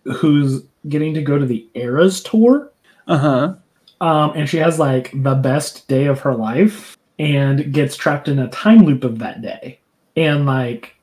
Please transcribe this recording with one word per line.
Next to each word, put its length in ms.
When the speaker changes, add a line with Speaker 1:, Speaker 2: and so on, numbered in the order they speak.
Speaker 1:
who's 580
getting 280
to 60
go 160
to 80
the 280
Eras 500
Tour. 480
Speaker 2:
Uh-huh. 480
Speaker 1:
Um, 340
and 140
she 80
has, 220
like, 320
the 120
best 520
day 180
of 160
her 120
life 640
and 540
gets 240
trapped 320
in 100
a 100
time 360
loop 180
of 160
that 220
day. 380
And, 300
like, 580